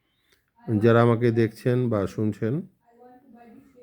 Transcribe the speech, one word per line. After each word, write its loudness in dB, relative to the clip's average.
যারা 4
আমাকে 2
দেখছেন -2
বা -2
শুনছেন, -6